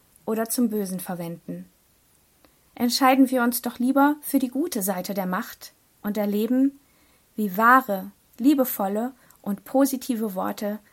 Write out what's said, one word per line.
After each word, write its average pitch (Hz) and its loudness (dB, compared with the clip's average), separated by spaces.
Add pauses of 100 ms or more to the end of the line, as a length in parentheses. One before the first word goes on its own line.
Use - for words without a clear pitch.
(260)
oder 220 -2
zum 240 0
Bösen 190 -4
verwenden. 175 -10 (1080)
Entscheiden 254 4
wir 254 0
uns 240 -2
doch - -10
lieber 277 4
für - -2
die 262 -2
gute 269 -4
Seite 185 -4
der 185 -4
Macht - -8 (280)
und 208 -4
erleben, 220 0 (560)
wie 202 -4
wahre, 220 4 (260)
liebevolle 247 0 (280)
und 196 -6
positive 247 0
Worte 202 -6 (140)